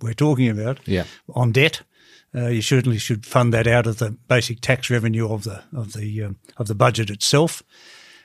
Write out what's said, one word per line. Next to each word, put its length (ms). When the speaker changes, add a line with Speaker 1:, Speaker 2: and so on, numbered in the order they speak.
Speaker 1:
we're 100
talking 360
about, 380
Speaker 2:
Yeah. 180
Speaker 1:
on 180
debt. 300
Uh, 160
you 120
certainly 380
should 260
fund 300
that 100
out 220
of 100
the 140
basic 340
tax 300
revenue 360
of 160
the, 200
of 200
the, 320
um, 120
of 100
the 80
budget 340
itself. 540